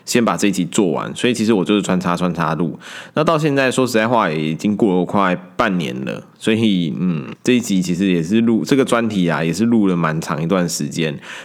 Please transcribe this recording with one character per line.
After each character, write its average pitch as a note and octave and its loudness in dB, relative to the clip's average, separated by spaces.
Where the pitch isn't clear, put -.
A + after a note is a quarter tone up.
先 A#2+ 2
把 F2+ 0
这 G#2 2
一 - 0
集 F2+ -2
做 F2 0
完， A#1+ -6
所 - 0
以 B2 2
其 A2 -2
实 A2+ 2
我 F#2 2
就 G#2 0
是 G2 2
穿 F#2 0
插， F2 0
穿 F2 -2
插 D#2+ -2
录。 D#2 -4
那 D3+ 0
到 D#3+ 2
现 D3+ 0
在 C3 2
说 B2+ 2
实 B2+ -4
在 A2+ 2
话 A2 2
也 D#2 -2
已 D#2+ -2
经 G#2 0
过 F#2+ 2
了 F2 2
快 F#2 2
半 G#2+ 0
年 C2+ -4
了， G#1 -8
所 A2 0
以， G2+ 2
嗯， E2 -2
这 B2+ 4
一 A#2 2
集 F#2+ 0
其 F2 -2
实 G2 0
也 F2 2
是 G#2 0
录， A2+ 2
这 C#3+ 0
个 C3 4
专 A#2 0
题 F#2+ 0
啊， D#2 -2
也 E2 0
是 G#2 0
录 A2+ 4
了 F#2 2
蛮 D#2+ 0
长 D#2 -6
一 E2 -2
段 F2 2
时 D2+ -4
间。 D2+ -4